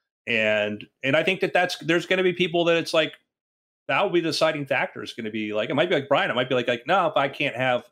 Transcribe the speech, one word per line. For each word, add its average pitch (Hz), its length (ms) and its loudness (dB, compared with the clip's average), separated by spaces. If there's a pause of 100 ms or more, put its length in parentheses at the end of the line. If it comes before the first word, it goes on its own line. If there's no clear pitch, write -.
(260)
And, 107 600 0 (160)
and 135 120 0
I 160 80 4
think 185 180 -2
that 185 120 -2
that's, 180 260 0
there's 165 280 0
gonna 185 160 0
be 185 100 2
people 175 320 0
that 170 140 2
it's 165 160 -4
like, 156 180 2 (760)
that 143 160 0
will 202 60 0
be 175 120 2
the 165 100 -2
deciding 156 340 0
factor. 135 380 -4
It's 107 100 -12
gonna 113 180 -8
be 107 220 -4
like, 107 160 -2
it 156 60 -4
might 170 160 2
be 175 60 2
like 139 120 -2
Brian, 165 220 2
it 113 40 -2
might 131 140 0
be 135 60 0
like, 123 120 0
like, 123 200 -2
"No, 175 200 2
if 151 120 0
I 143 100 2
can't 139 260 -4
have, 123 380 0